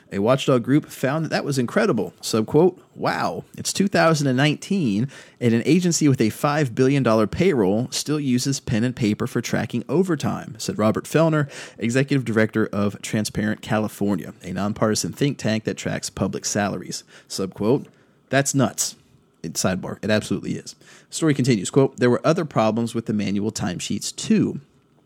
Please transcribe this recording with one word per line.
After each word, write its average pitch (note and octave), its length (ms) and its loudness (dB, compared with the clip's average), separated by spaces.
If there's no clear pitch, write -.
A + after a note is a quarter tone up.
A F#2+ 60 -6
watchdog B2+ 460 2
group C3+ 240 2
found D3 360 -4
that C#3 60 -4
that - 160 -2
was C3+ 140 -2
incredible. B2 600 0
Subquote, D3 580 2
"Wow, G#2 480 -2
it's - 160 -6
two G3 160 0
thousand E3 380 4
and B2+ 100 2
nineteen, C#3 720 0
and A#2 140 4
an A#2 120 4
agency E3+ 440 4
with C3 100 4
a A2 120 2
five D3 420 0
billion C3 300 2
dollar A2 240 4
payroll A#2+ 640 2
still D3+ 280 -4
uses C3+ 400 0
pen A2 240 0
and B2+ 120 -2
paper A2 320 0
for A#2+ 120 -4
tracking A2 480 -4
overtime," C#3 680 -2
said - 220 -6
Robert G#2+ 260 0
Fellner, D#3 420 2
executive C3+ 480 0
director A2 480 2
of G2+ 300 -2
Transparent G#2+ 580 -4
California, G#2 720 -2
a F2+ 80 -10
nonpartisan G#2 640 -2
think C#3 240 -2
tank A2 280 -2
that - 120 -4
tracks - 320 -6
public G2 340 -4
salaries. G2 600 -4
Subquote, G2+ 560 -2
"That's C3+ 260 2
nuts." - 400 0
It, E2 100 -8
sidebar, F2+ 500 -4
it G2+ 60 -2
absolutely G#2 440 -2
is. - 220 -12
Story D#3 240 0
continues, A#2+ 340 2
quote, C3+ 280 2
"There B2 120 4
were A#2+ 160 2
other E3 200 2
problems A2+ 500 0
with A2+ 100 -4
the A#2 80 -2
manual G#2 380 -2
timesheets, - 640 -6
too." - 460 0